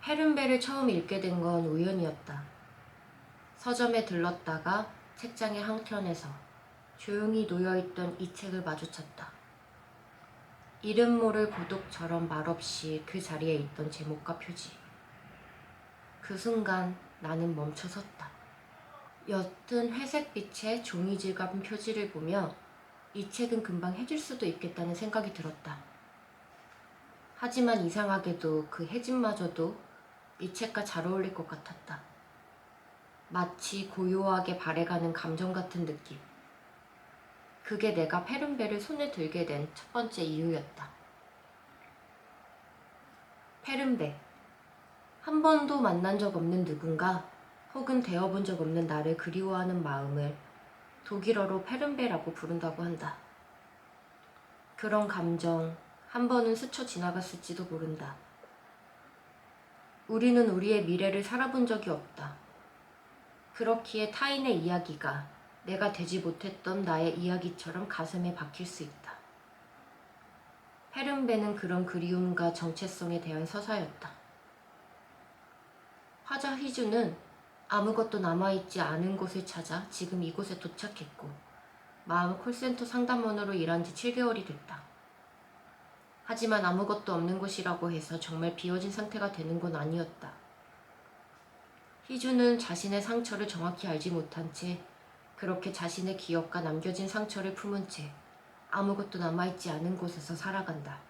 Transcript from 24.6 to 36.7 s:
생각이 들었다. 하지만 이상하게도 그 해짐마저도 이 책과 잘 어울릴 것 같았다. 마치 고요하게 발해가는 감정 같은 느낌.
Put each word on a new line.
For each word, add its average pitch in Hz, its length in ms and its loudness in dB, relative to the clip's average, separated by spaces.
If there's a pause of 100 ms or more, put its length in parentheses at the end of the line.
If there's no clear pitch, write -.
생각이 214 360 -2
들었다. 151 460 -10 (1600)
하지만 240 480 4
이상하게도 170 840 2
그 - 180 -4
해짐마저도 214 880 0 (640)
이 180 140 -6
책과 226 320 -4
잘 165 220 -4
어울릴 185 280 0
것 160 120 -8
같았다. - 540 -12 (1300)
마치 180 600 -4
고요하게 185 680 2
발해가는 165 540 0
감정 165 400 -2
같은 180 340 -4
느낌. 147 320 -8 (1400)